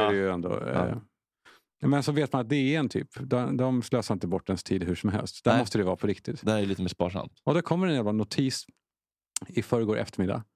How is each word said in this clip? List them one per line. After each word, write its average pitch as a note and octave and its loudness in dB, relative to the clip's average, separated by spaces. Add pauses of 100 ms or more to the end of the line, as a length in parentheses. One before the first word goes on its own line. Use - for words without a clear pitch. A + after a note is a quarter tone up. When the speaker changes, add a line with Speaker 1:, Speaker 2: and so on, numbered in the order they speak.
Speaker 1:
Ja. G#2+ 4
Speaker 2:
det G2+ 2
ju G2 2
ändå, F2+ -2
eh, - 0 (840)
Speaker 1:
Ja. D3 0
Speaker 2:
men C#3 2
så D3+ 0
vet C#3+ 0
man C3 0
att A2+ -8
det C#3 2
är D#3+ 0
en C3+ 0
typ. - -4 (140)
De, C3 0
de B2+ 2
slösar A#2+ 0
inte F#2 -2
bort F2 -2
ens F#2 -2
tid F#2 -2
hur F2 -2
som G#2+ 0
helst. - -4
Där A2 6
Speaker 1:
Nej. A2+ 6
Speaker 2:
måste A2+ -2
det G#2 2
vara F#2 0
på - -2
riktigt. - -4
Speaker 1:
Det G#2+ 4
här G#2+ 4
är G2+ 0
lite G2 -2
mer F2+ -2
sparsamt. F2+ -4 (100)
Speaker 2:
Och D3 2
då E3+ 2
kommer F3+ 0
en E3+ 2
jävla G#2+ 0
notis G#2+ 0 (840)
i - 0
förrgår A2+ 2
eftermiddag. G#2+ 0 (120)